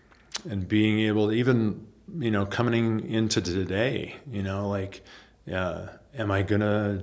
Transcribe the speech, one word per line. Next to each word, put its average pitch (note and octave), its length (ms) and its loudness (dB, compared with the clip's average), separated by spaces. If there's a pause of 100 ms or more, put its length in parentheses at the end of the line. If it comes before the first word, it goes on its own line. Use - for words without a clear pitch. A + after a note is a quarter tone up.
(500)
and G2 180 -4
being G#2+ 320 4
able G#2+ 280 2
to G#2+ 60 0
even, A#2 520 2 (320)
you A#2+ 140 0
know, G2+ 140 2
coming A2+ 640 0
into A2 320 0
today, F#2+ 720 -2 (160)
you G2+ 120 -4
know, G2 260 -4
like, G2 320 -6 (520)
uh, F2+ 340 -4 (300)
am G#2 140 -2
I G2 120 2
gonna G#2 600 2